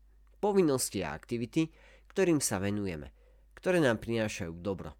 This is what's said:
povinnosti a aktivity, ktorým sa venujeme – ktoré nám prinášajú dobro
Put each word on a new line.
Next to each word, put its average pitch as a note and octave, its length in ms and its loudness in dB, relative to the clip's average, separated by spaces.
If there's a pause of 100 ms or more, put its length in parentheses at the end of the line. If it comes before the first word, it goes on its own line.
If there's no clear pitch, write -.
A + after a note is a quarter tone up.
(440)
povinnosti D3 640 2
a C#2+ 80 -8
aktivity, A#2+ 560 -4 (400)
ktorým F3 320 2
sa G2 160 -2
venujeme – F#2+ 560 -4 (460)
ktoré F3+ 160 2
nám B2 240 4
prinášajú G#2+ 560 -4
dobro F2+ 320 -6 (100)